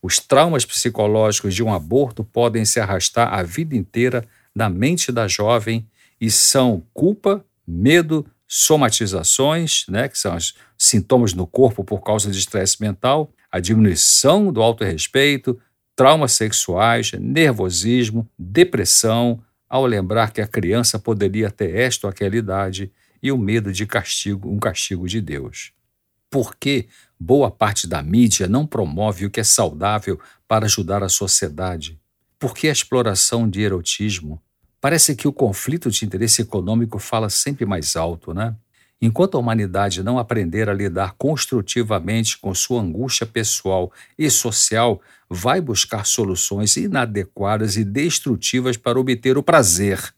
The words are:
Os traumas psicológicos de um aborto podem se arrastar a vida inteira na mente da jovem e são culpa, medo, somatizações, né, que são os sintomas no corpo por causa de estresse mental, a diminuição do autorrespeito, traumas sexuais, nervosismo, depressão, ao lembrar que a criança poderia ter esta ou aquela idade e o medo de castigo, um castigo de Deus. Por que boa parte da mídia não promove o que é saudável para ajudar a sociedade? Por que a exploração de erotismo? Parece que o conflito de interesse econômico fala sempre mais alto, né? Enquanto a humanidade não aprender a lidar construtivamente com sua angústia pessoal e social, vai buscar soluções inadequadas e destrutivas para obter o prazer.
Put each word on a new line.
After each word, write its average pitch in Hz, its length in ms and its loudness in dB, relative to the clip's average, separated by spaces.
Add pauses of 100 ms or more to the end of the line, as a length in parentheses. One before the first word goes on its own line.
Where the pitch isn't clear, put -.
Os 92 160 -2
traumas 147 460 4
psicológicos 107 880 0
de 92 80 -2
um 110 120 0
aborto 113 500 0
podem 117 400 0
se 107 160 0
arrastar 95 540 0
a 95 100 -2
vida 143 320 -6
inteira 117 480 -2 (300)
na 110 160 -2
mente 127 420 -2
da 117 160 0
jovem 113 580 0 (360)
e 113 100 0
são 120 500 4 (120)
culpa, 196 500 0 (240)
medo, 151 580 2 (220)
somatizações, 135 1400 2
né, 113 180 -2
que - 100 -10
são 90 200 -4
os - 160 -6 (240)
sintomas 113 560 4
no 90 120 -2
corpo 120 380 2
por 95 160 -4
causa 104 320 -2
de 95 80 -4
estresse 95 400 -2
mental, 127 540 -2 (180)
a 92 80 -2
diminuição 113 960 4
do 113 80 0
autorrespeito, 120 960 2 (340)
traumas 143 400 6
sexuais, 110 840 0
nervosismo, 113 1120 0 (100)
depressão, 117 1040 2 (260)
ao 131 200 0
lembrar 107 440 0
que - 80 -6
a 107 80 -2
criança 110 520 0
poderia 104 500 0
ter 92 260 -4
esta 120 300 -2
ou 98 60 -4
aquela 98 240 -4
idade 98 560 -4 (300)
e 135 100 -2
o 135 60 0
medo 104 360 0
de 107 140 -6
castigo, 101 600 -4
um 101 120 -4
castigo 92 480 -6
de 101 120 -4
Deus. 71 520 -10 (580)
Por 131 260 -4
que 139 320 -4 (320)
boa 123 300 4
parte 107 380 -2
da 82 160 -4
mídia 101 440 2
não 135 200 0
promove 95 580 -4
o 98 40 -4
que - 100 -6
é 117 40 -2
saudável 98 760 0 (280)
para 110 180 2
ajudar 101 360 -2
a 95 80 -4
sociedade? 82 880 -4 (380)
Por 135 160 -6
que - 140 -2
a 156 40 2
exploração 117 800 0
de 98 120 -4
erotismo? 90 800 -4 (380)
Parece 151 360 2
que - 120 -2
o 139 60 0
conflito 131 560 -2
de 107 160 -4
interesse 110 380 0
econômico 107 560 -2
fala 110 300 -2
sempre 139 360 -4
mais 90 300 -4
alto, 82 380 -6
né? 110 220 -4 (460)
Enquanto 135 340 2
a 139 40 2
humanidade 101 640 0
não 117 160 0
aprender 107 520 -2
a 101 40 0
lidar 95 440 -4
construtivamente 110 1200 -2
com 98 160 -6
sua 117 280 -2
angústia 104 440 -4
pessoal 95 680 -2 (260)
e 156 120 0
social, 113 720 2 (280)
vai 120 300 0
buscar 113 460 -4
soluções 101 720 0
inadequadas 107 1000 -2
e 113 60 0
destrutivas 127 920 -2
para 123 220 0
obter 127 380 0
o 143 60 -2
prazer. 98 760 2